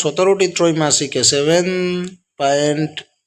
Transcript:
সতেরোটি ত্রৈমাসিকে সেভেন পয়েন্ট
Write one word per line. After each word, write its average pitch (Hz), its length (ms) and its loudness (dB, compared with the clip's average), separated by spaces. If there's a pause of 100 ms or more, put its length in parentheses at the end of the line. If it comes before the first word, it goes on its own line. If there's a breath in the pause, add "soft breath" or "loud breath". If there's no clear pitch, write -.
সতেরোটি 185 540 2
ত্রৈমাসিকে 151 680 0
সেভেন 147 440 2 (720)
পয়েন্ট 147 560 0 (340)